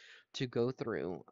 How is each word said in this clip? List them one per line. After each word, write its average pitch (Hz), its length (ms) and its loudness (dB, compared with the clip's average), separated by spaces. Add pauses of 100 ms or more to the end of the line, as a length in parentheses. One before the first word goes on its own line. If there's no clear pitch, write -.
(340)
to 135 120 -2
go 120 260 4
through. 90 600 -2